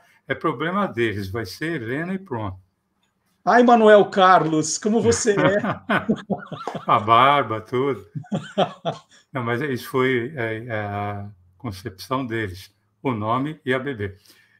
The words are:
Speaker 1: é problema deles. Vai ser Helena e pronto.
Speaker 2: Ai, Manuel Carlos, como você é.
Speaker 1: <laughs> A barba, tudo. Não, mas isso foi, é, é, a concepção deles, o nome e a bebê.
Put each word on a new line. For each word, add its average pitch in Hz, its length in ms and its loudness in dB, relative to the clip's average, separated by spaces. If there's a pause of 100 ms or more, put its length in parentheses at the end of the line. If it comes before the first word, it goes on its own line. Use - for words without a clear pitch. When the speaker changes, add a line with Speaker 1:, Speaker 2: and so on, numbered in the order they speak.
(260)
Speaker 1:
é 139 80 -4
problema 170 540 -4
deles. 104 420 -4
Vai 110 160 -6
ser 156 360 -8
Helena 151 320 -6
e 190 40 -6
pronto. 107 480 -10 (840)
Speaker 2:
Ai, 240 140 6
Manuel 214 440 8
Carlos, 165 680 4
como 220 220 0
você 233 320 0
é. 196 260 4 (640)
Speaker 1:
<laughs> - 640 -10
A 127 140 4
barba, 117 640 4
tudo. 123 440 -4 (1300)
Não, 131 100 -6
mas 120 200 -2
isso 131 260 -6
foi, 127 480 0
é, 113 320 -6
é, 110 140 -6
a 101 480 -6 (280)
concepção 123 680 -8
deles, 107 500 -8 (260)
o 131 120 -2
nome 123 500 -4
e 127 100 -2
a 131 60 -2
bebê. 104 380 -8 (420)